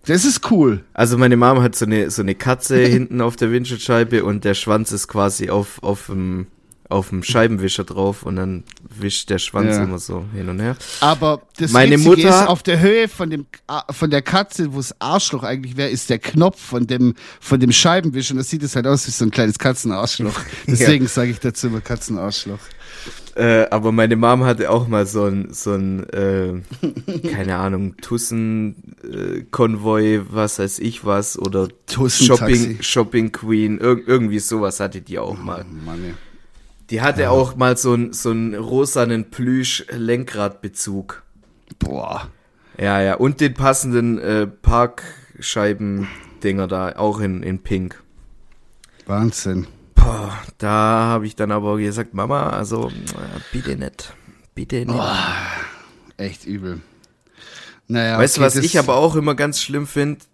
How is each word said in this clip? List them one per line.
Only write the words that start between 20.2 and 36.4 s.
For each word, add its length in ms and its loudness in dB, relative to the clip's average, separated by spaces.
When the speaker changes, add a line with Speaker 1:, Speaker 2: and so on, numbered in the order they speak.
Speaker 2:
<laughs> 140 -12
Speaker 1:
Deswegen 380 4
Speaker 2:
Ja. 60 -2
Speaker 1:
sag 180 0
ich 120 -4
dazu 260 -4
immer 160 -2
Katzenarschloch. 800 -8
Speaker 2:
Äh, 340 4
aber 220 0
meine 240 4
Mom 280 4
hatte 260 2
auch 180 2
mal 180 2
so 200 0
ein, 260 -4
so 220 -6
ein, 360 -4
äh, 440 -2
Speaker 1:
<laughs> 400 -8
Speaker 2:
keine 280 -4
Ahnung, 400 -4
Tussen, 1040 -6
äh, 460 -8
Konvoi, 800 2
was 280 -2
weiß 220 -4
ich 240 -6
was, 340 -2
oder 300 -2
Speaker 1:
Tussentaxi. 800 4
Speaker 2:
Shopping, 180 -6
Shopping 500 0
Queen, 460 0
ir-, 280 2
irgendwie 340 2
sowas 400 -4
hatte 220 -6
die 180 -10
auch 180 -8
mal. 320 -10
Speaker 1:
Oh 160 -14
Mann, 160 -10
ey. 120 -10